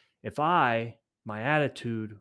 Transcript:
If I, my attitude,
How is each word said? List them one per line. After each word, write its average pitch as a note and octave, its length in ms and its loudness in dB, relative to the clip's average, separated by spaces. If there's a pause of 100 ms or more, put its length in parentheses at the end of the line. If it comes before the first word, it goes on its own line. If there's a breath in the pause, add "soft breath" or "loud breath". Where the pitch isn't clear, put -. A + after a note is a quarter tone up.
(220 soft breath)
If A2 160 -8
I, B2+ 580 2 (280)
my G#2+ 180 -8
attitude, A#2 800 -2